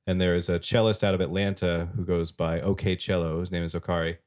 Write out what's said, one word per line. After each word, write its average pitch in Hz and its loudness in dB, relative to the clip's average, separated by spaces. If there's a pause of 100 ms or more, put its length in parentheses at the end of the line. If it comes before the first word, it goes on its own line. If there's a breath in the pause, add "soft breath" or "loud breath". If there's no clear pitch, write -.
And 92 0
there 90 4
is 87 0
a 87 2
cellist 110 2
out 98 4
of 92 2
Atlanta 87 0
who 90 -2
goes 85 0
by 82 -2
O 92 2
K 92 0
Cello. 85 -2
His 90 -6
name 85 -2
is 82 -4
Okari. 85 -2